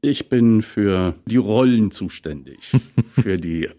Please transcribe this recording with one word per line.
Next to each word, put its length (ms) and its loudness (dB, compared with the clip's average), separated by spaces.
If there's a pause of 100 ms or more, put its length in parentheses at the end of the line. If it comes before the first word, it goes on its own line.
ich 280 -4
bin 340 4
für 520 0 (120)
die 100 -2
Rollen 540 2
zuständig, 680 -12 (320)
<laughs> 220 -2
für 260 0
die, 300 -4 (100)